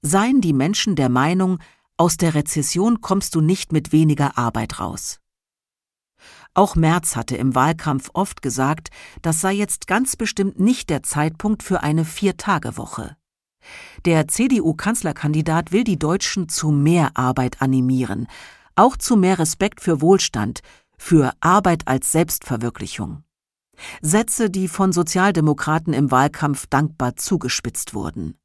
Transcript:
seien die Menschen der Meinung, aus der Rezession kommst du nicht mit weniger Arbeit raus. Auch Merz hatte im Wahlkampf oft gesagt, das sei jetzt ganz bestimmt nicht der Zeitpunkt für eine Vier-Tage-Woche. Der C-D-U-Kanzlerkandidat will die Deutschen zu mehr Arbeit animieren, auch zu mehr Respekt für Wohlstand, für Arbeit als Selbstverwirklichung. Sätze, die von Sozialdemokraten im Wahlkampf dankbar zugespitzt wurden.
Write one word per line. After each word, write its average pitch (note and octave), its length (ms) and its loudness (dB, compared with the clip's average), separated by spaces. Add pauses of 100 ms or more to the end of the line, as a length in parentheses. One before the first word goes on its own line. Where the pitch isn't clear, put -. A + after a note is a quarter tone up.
seien G#3 400 2
die F3 120 2
Menschen D#3+ 440 0
der C3+ 120 2
Meinung, E3+ 500 2 (380)
aus E3 200 2
der E3 180 0
Rezession E3+ 680 0
kommst - 340 -2
du D#3+ 60 2
nicht D#3 320 0
mit D#3 200 0
weniger D3+ 460 2
Arbeit A2+ 400 -4
raus. - 420 -10 (1300)
Auch G3 200 4
Merz D#3+ 420 2
hatte A#2 200 -4
im B2+ 180 0
Wahlkampf C#3+ 600 0
oft - 260 -4
gesagt, C#3 500 -4 (320)
das D#3+ 180 0
sei F#3+ 120 0
jetzt G3+ 340 -4
ganz A#3 300 0
bestimmt G3 420 -2
nicht A#3 300 2
der C#3+ 140 -2
Zeitpunkt D#3+ 600 -2
für - 200 -2
eine D#3 220 0
Vier-Tage-Woche. - 1120 -4 (880)
Der D#3+ 240 4
C-D-U-Kanzlerkandidat D#3+ 1400 0
will A3+ 120 2
die G3 140 0
Deutschen E3+ 500 -2
zu D#3 220 -2
mehr D3+ 440 4
Arbeit B2+ 460 -2
animieren, B2+ 680 0 (500)
auch A#3+ 200 6
zu - 200 0
mehr F#3 220 4
Respekt F#3 420 -2
für D#3+ 200 0
Wohlstand, C#3 600 2 (360)
für D3 440 2
Arbeit F3+ 460 2
als C3 260 -2
Selbstverwirklichung. A#2 1120 -4 (760)
Sätze, G#3+ 500 0
die F#3 180 -4
von F#3+ 240 0
Sozialdemokraten E3 1000 0
im C3+ 180 2
Wahlkampf C#3+ 580 0
dankbar C#3 480 -2
zugespitzt - 760 -4
wurden. D#2 520 -8